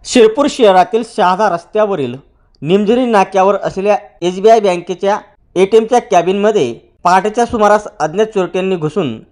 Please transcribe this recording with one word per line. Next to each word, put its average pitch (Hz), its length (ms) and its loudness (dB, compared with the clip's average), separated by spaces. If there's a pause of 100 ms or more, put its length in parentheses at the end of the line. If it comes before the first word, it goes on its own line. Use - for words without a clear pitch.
शिरपूर 240 440 4
शहरातील 202 540 2 (120)
शहादा 185 340 0
रस्त्यावरील 175 640 -4 (460)
निमझरी 202 440 0
नाक्यावर 196 500 0
असलेल्या 196 420 -4 (240)
एसबीआय 190 380 2
बँकेच्या 190 580 -4 (380)
एटीएमच्या 220 460 2
कॅबिनमध्ये 190 720 0 (300)
पहाटेच्या 196 420 0
सुमारास 208 420 0 (120)
अज्ञात 156 260 -2
चोरट्यांनी 190 500 -4
घुसून 151 420 -6 (140)